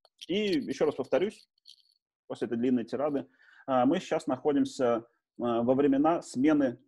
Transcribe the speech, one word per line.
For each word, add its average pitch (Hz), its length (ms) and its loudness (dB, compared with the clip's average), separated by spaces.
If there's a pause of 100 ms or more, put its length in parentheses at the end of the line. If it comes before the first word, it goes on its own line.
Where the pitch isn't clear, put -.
(260)
И 170 80 -4 (360)
ещё 156 160 -2
раз 139 80 0
повторюсь, 156 540 -4 (800)
после 127 180 -6
этой 117 100 -4
длинной 120 280 0
тирады, 135 420 -4 (420)
э, 127 160 4
мы 165 160 2
щас - 260 -4
находимся, 139 580 0 (120)
э, 113 60 -4 (360)
во 117 360 0
времена 143 480 2
смены 135 640 0